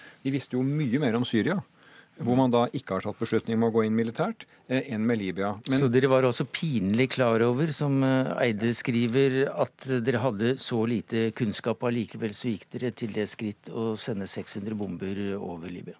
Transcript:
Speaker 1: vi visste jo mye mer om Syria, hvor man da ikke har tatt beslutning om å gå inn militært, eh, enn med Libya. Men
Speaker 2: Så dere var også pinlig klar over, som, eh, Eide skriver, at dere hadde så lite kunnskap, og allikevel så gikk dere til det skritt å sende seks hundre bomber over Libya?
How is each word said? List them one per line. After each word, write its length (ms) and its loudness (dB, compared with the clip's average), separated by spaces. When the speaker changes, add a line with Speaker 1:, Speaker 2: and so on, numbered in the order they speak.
Speaker 1:
vi 80 -2
visste 220 -4
jo 100 0
mye 360 0
mer 160 2
om 80 2
Syria, 400 0
hvor 160 0
man 140 4
da 240 4
ikke 220 -4
har 60 -2
tatt 180 -6
beslutning 420 0
om 80 4
å 20 -4
gå 140 2
inn 100 0
militært, 500 -2
eh, 220 0
enn 160 -2
med 140 2
Libya. 320 -2
Men 100 2
Speaker 2:
Så 120 4
dere 180 6
var 140 6
også 280 2
pinlig 600 0
klar 320 4
over, 280 2
som, 320 2
eh, 380 2
Eide 320 2
skriver, 840 2
at 220 -2
dere 140 2
hadde 400 0
så 300 -2
lite 480 0
kunnskap, 480 -2
og 100 0
allikevel 400 -4
så 240 -4
gikk 140 -14
dere 180 -4
til 240 -6
det 160 -2
skritt 400 -6
å 260 -4
sende 320 -6
seks 280 -8
hundre 180 -6
bomber 640 -4
over 320 -8
Libya? 300 -12